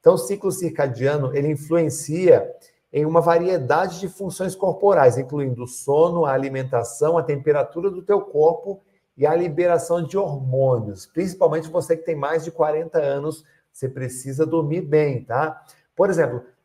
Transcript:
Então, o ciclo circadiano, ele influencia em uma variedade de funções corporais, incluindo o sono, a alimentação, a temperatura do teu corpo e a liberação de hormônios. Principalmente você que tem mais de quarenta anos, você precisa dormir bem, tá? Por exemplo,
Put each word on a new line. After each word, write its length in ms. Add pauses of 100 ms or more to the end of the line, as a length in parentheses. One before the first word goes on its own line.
Então, 140
o 40
ciclo 320
circadiano, 840
ele 120
influencia 1000 (420)
em 140
uma 140
variedade 800
de 80
funções 460
corporais, 600
incluindo 460
o 60
sono, 560
a 80
alimentação, 840
a 60
temperatura 680
do 120
teu 180
corpo 640 (340)
e 100
a 80
liberação 680
de 160
hormônios. 880
Principalmente 600
você 280
que 80
tem 120
mais 280
de 60
quarenta 480
anos, 460 (280)
você 160
precisa 560
dormir 360
bem, 440
tá? 400 (300)
Por 160
exemplo, 320 (220)